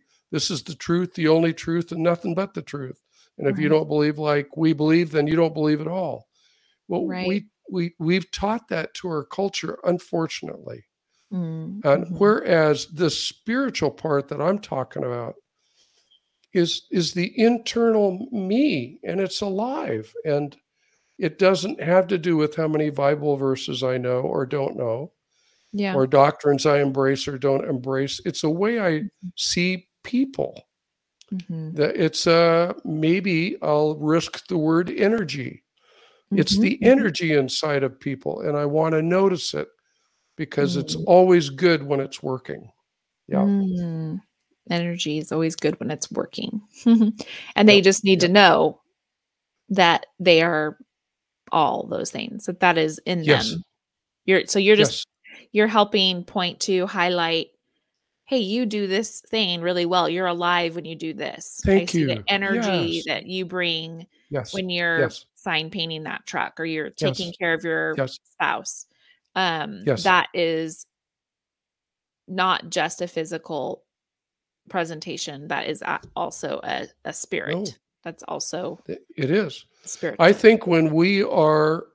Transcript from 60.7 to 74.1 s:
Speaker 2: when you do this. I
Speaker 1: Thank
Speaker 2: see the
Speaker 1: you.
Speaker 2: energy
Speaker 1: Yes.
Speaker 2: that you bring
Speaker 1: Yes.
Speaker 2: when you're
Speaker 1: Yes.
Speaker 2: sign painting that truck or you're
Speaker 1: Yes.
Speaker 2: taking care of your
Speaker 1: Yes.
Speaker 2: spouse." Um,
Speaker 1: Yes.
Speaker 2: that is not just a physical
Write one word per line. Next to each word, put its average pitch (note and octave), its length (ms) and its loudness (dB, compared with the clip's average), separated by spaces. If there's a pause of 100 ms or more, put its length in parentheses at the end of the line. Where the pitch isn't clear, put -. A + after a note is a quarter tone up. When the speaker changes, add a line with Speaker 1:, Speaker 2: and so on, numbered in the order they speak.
Speaker 2:
when E3+ 100 -8
you D#3+ 100 -12
do D#3+ 180 -10
this. - 520 -10
I - 20 0
Speaker 1:
Thank F#3+ 240 4
Speaker 2:
see E3 120 2
the C3 120 0
Speaker 1:
you. G#2 120 -10
Speaker 2:
energy G3 720 0
Speaker 1:
Yes. E3 80 -8
Speaker 2:
that C#3 200 -6
you F#3 200 -6
bring E3 600 -6 (240)
Speaker 1:
Yes. C3 240 -6
Speaker 2:
when F#3 160 -6
you're F3 300 -2
Speaker 1:
Yes. B2+ 260 -4 (100)
Speaker 2:
sign D#3+ 360 -4
painting E3 320 -8
that - 240 -12
truck - 320 -6
or E3 60 -6
you're D#3 220 -6
Speaker 1:
Yes. - 100 -16
Speaker 2:
taking D#3+ 360 -4
care E3+ 200 -2
of D#3+ 100 -4
your D#3+ 340 -2
Speaker 1:
Yes. C3+ 220 -4 (140)
Speaker 2:
spouse." - 520 -6 (500)
Um, D#3+ 500 -4
Speaker 1:
Yes. D3 180 0
Speaker 2:
that F#3 300 4
is E3 540 -4 (1400)
not F#3 440 -2
just E3+ 300 -2
a F3 60 -6
physical D#3+ 760 -8 (840)